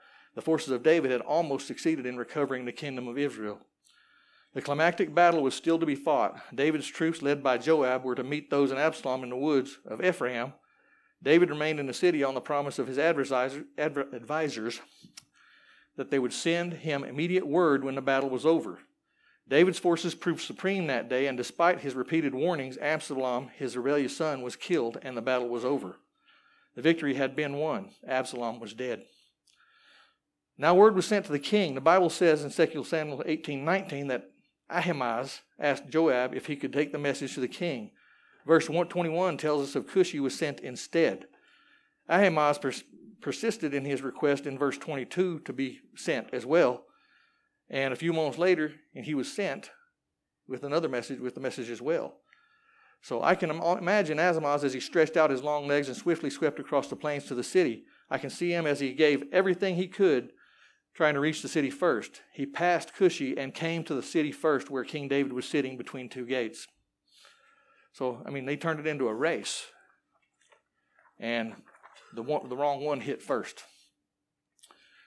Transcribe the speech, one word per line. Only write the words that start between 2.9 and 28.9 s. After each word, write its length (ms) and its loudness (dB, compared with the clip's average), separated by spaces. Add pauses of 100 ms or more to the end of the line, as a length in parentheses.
of 100 -6
Israel. 420 -4 (960)
The 60 -4
climactic 540 0
battle 260 6
was 140 0
still 240 2
to 60 0
be 100 0
fought. 440 0 (140)
David's 340 0
troops, 340 -4
led 200 0
by 160 2
Joab, 460 2
were 120 -2
to 80 -4
meet 260 -6
those 220 4
in 60 -4
Absalom 460 0
in 60 -8
the 80 -6
woods 480 2
of 180 -6
Ephraim. 500 0 (720)
David 260 6
remained 300 -2
in 60 -4
the 80 -6
city 300 2
on 100 0
the 80 -4
promise 380 -2
of 80 -2
his 100 -4
advisor-, 680 0 (120)
adver-, 360 -2
advisors 680 -4 (1120)
that 160 -6
they 80 2
would 140 0
send 400 -2
him 300 -4
immediate 440 -2
word 360 4
when 120 -4
the 60 -4
battle 280 2
was 160 -2
over. 340 2 (680)
David's 320 6
forces 360 2
proved 260 -2
supreme 460 -4
that 220 -2
day, 180 2
and 100 -4
despite 440 2
his 140 -6
repeated 380 0
warnings, 440 -2
Absalom, 800 -2
his 200 -6
rebellious 400 0
son, 260 -2
was 140 -8
killed 460 -2
and 160 -10
the 40 -4
battle 280 0
was 160 -4
over. 320 -2 (800)
The 60 -10
victory 340 2
had 200 -2
been 220 -4
won. 340 -4 (160)
Absalom 520 -4
was 140 -14
dead. 300 -6 (1500)